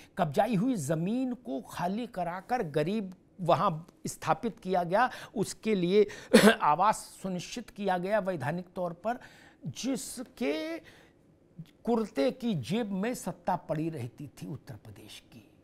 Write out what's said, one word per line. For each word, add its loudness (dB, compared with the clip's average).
कब्जाई 2
हुई 2
जमीन -2
को -8
खाली -4
कराकर -2
गरीब 0
वहां 6
स्थापित -2
किया 0
गया, 2
उसके 0
लिए 4
<clears throat> 8
आवास 4
सुनिश्चित -8
किया -2
गया 0
वैधानिक -4
तौर -4
पर, -6
जिसके -6
कुर्ते 0
की -4
जेब -2
में -2
सत्ता -4
पड़ी -4
रहती -10
थी -14
उत्तर -14
प्रदेश -20
की। -20